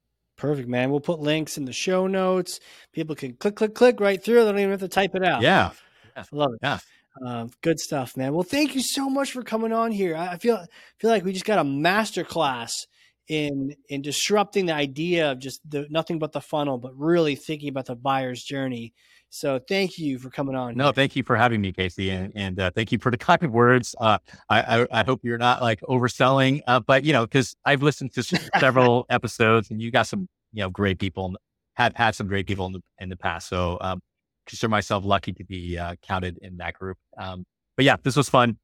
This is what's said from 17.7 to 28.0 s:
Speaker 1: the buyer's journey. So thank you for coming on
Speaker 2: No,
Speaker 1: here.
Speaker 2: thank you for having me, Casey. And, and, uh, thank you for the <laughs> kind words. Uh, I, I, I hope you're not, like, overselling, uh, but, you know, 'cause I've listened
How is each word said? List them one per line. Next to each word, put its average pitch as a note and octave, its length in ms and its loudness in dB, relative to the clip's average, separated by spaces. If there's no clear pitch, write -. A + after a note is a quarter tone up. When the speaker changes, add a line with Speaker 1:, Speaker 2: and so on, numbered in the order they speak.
Speaker 1:
the B2+ 100 -8
buyer's C3 480 -2
journey. B2+ 500 -8
So C3+ 380 -4
thank F#3+ 320 -2
you C#3 200 -2
for B2+ 120 -14
coming C#3 240 -4
on A#2+ 200 -4
Speaker 2:
No, C3+ 100 2
Speaker 1:
here. C3+ 80 4
Speaker 2:
thank C3+ 220 0
you C3 80 -2
for B2 120 0
having A2+ 260 4
me, F#2+ 100 -2
Casey. F#2+ 400 -4
And, F#2+ 240 -6
and, G2 240 -4
uh, F#2 120 0
thank A2 200 -2
you A#2 80 2
for B2+ 120 0
the - 60 -2
<laughs> - 20 -6
kind E3+ 340 2
words. A#2+ 460 4
Uh, A2 180 4
I, A2+ 320 4
I, B2+ 60 0
I - 20 4
hope C3 200 0
you're A#2+ 160 -4
not, B2 220 2
like, A2+ 200 0
overselling, C3 840 2
uh, C#3+ 120 4
but, C3+ 260 4
you D#3 80 4
know, A#2 140 4
'cause C3 280 0
I've C3+ 180 2
listened D3 300 0